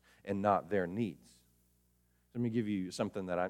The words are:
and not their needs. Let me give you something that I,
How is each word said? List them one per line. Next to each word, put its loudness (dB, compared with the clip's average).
and -2
not 4
their 2
needs. -4
Let -2
me 0
give 0
you -2
something -4
that 0
I, 0